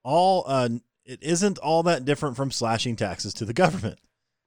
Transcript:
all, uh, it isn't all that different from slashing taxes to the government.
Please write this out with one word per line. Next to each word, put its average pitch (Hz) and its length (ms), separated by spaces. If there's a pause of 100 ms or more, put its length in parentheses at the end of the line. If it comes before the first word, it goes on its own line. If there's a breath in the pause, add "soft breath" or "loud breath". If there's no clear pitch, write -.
all, 180 460
uh, 131 200 (380)
it 127 160
isn't 175 360
all 165 260
that 165 200
different 139 320
from 135 140
slashing 113 460
taxes 98 380
to - 100
the 110 100
government. 160 460 (460)